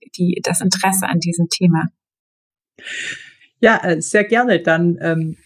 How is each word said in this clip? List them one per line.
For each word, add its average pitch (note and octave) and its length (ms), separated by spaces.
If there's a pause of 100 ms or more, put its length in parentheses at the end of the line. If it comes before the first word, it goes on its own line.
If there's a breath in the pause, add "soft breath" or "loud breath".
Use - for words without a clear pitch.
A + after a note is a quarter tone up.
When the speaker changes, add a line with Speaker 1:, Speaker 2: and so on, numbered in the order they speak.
(180)
Speaker 1:
die, F3+ 240
das F3+ 180
Interesse F#3+ 480
an E3+ 120
diesem E3+ 280
Thema. E3+ 380 (1700 loud breath)
Speaker 2:
Ja, A3+ 240
äh, E3+ 160
sehr G#3 240
gerne. A3+ 360
Dann, E3+ 400
ähm, D#3+ 460